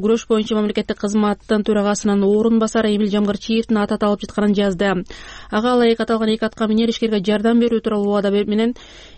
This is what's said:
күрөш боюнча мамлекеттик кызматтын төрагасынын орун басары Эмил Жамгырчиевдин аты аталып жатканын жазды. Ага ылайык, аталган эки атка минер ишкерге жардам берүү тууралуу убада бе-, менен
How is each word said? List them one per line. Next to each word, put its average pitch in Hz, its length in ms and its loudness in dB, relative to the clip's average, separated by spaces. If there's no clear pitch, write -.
күрөш 226 240 0
боюнча 220 280 0
мамлекеттик 214 440 -2
кызматтын 208 640 0
төрагасынын 202 640 0
орун 220 320 2
басары 220 340 0
Эмил 208 140 0
Жамгырчиевдин 208 680 0
аты 208 160 -2
аталып 208 340 -2
жатканын 208 260 0
жазды. 196 380 0
Ага 226 260 0
ылайык, 233 240 2
аталган 220 340 0
эки 226 80 -4
атка 220 240 -2
минер 220 220 2
ишкерге 220 340 -2
жардам 214 380 2
берүү 233 180 0
тууралуу 208 320 -2
убада 202 180 0
бе-, 202 140 2
менен 220 320 0